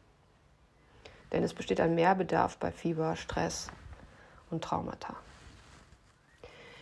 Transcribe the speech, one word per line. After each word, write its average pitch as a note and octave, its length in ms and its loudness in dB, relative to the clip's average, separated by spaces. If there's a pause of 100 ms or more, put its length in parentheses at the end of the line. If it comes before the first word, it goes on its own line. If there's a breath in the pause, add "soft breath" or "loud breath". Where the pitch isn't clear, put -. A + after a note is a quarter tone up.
(1300 loud breath)
Denn - 100 4
es - 100 2
besteht - 280 0
ein E3 140 6
Mehrbedarf F3 640 4
bei - 160 -2
Fieber, D#3+ 420 0
Stress - 540 -4 (840 loud breath)
und E3 140 -4
Traumata. - 500 -4 (1700 loud breath)